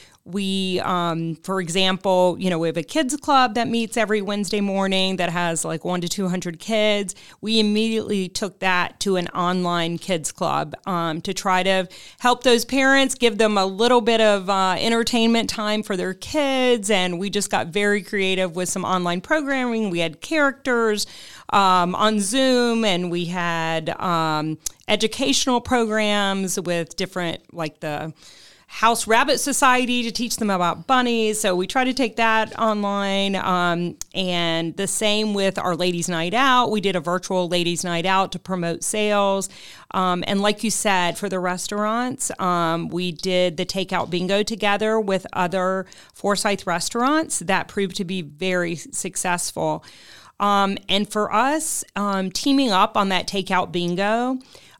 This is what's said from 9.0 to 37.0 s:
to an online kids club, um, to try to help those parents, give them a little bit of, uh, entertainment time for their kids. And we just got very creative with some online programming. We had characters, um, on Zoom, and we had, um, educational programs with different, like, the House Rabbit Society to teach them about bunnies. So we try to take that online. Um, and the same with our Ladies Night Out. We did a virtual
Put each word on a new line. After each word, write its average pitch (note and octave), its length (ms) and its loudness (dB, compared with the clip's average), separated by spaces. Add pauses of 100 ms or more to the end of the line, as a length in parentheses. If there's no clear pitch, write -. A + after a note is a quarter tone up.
to F#3+ 160 0
an F3 120 -2
online F3 680 0
kids E3 340 -4
club, D3+ 440 -4 (100)
um, E3 360 -2
to F#3+ 120 -6
try F#3 300 0
to F#3+ 260 2 (300)
help B3 240 2
those A#3+ 200 4
parents, C4+ 520 2
give A3+ 220 2
them G#3+ 200 4
a F#3+ 80 4
little A3+ 340 4
bit A3 220 2
of, G3+ 280 4
uh, F#3+ 300 2
entertainment A3+ 680 2
time G#3+ 340 -2
for G3+ 140 -4
their F3+ 160 -4
kids. B3+ 760 0
And F3+ 300 2
we G3 100 -4
just G3 220 -2
got E3+ 160 0
very G3+ 340 0
creative F#3 540 -2
with F3+ 140 -4
some F#3+ 160 -4
online F3+ 340 0
programming. B3+ 720 -2
We E3+ 100 -2
had E3 220 -4
characters, B3 840 0 (440)
um, F#3 460 4
on G#3+ 260 2
Zoom, A#3+ 640 2
and F3+ 260 0
we F3 140 -2
had, E3 640 -2 (100)
um, D#3 580 0 (300)
educational A#3+ 720 0
programs G#3 1040 0
with E3+ 340 -4
different, F3+ 580 -6
like, D#3+ 280 -8
the D3+ 320 -6 (600)
House A#3 320 2
Rabbit B3 340 4
Society B3 640 2
to A#3 100 -4
teach - 260 -4
them G#3+ 120 -2
about F3 380 0
bunnies. A#3 520 2
So F#3 160 2
we F#3 120 0
try B3+ 160 0
to B3+ 100 0
take B3+ 220 0
that A3 420 2
online. G3+ 800 0
Um, F3 640 0 (180)
and E3+ 600 -2
the G3 120 -4
same G#3+ 480 0
with G3 240 0
our F3 160 -2
Ladies F3 340 -2
Night F3 240 -2
Out. B3 380 4
We G#3+ 100 0
did F#3 140 -2
a F3 40 0
virtual F3+ 480 -2